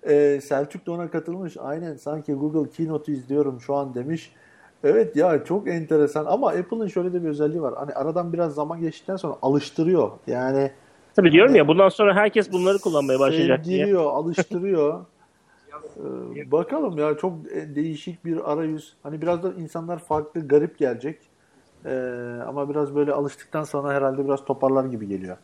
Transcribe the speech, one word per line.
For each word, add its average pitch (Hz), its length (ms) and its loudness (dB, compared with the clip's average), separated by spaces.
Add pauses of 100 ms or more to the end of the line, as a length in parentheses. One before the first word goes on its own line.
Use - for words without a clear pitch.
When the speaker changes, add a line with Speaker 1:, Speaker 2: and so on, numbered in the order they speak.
Speaker 1:
Ee, 147 340 6
Selçuk 147 420 -4
da 170 60 -6
ona 170 200 -8
katılmış. 170 480 -6
"Aynen, 160 360 -8
sanki 147 380 -8
Google 151 380 -2
Keynote'u 156 440 -4
izliyorum 131 460 -2
şu 143 140 -4
an." 139 180 -4
demiş. 143 380 -6 (520)
Evet 190 320 4
ya, 151 280 4
çok 208 240 -4
enteresan 156 580 0
ama 214 240 2
Apple'ın 202 380 -4
şöyle 180 260 -2
de 175 100 -2
bir 165 60 -2
özelliği 151 320 -2
var. 127 160 -4
Hani 139 160 -8
aradan 165 400 -4
biraz 165 220 0
zaman 156 260 -4
geçtikten 165 340 -6
sonra 170 260 -6
alıştırıyor. 143 680 2 (160)
Yani 135 440 0 (440)
Speaker 2:
Tabii 175 160 6
diyorum 190 200 10
Speaker 1:
hani 240 60 8
Speaker 2:
ya, 151 100 8
bundan 185 220 8
sonra 202 260 4
herkes 208 360 2
bunları 185 260 2
kullanmaya 143 420 2
başlayacak 156 460 2
diye. 185 120 0
Speaker 1:
sevdiriyor, 202 280 2
alıştırıyor. 170 1040 -2
Speaker 2:
<laughs> - 60 -20 (1200)
Speaker 1:
Ee, 139 160 -10
bakalım 175 460 -2
ya, 151 200 0
çok, 180 160 -4 (180)
e, 151 240 -10
değişik 160 500 -8
bir 160 280 -4
arayüz. 156 400 -6 (100)
Hani 151 180 -10
biraz 170 220 -2
da 185 160 -4
insanlar 165 400 -10
farklı, 151 480 -6
garip 147 300 2
gelecek. 135 420 -4 (680)
Ee, 135 40 -12 (580)
ama 139 220 -6
biraz 147 260 -2
böyle 147 160 2
alıştıktan 143 520 -4
sonra 143 300 -4
herhalde 135 320 0
biraz 139 200 -2
toparlar 135 400 2
gibi 117 220 -8
geliyor. 92 360 -6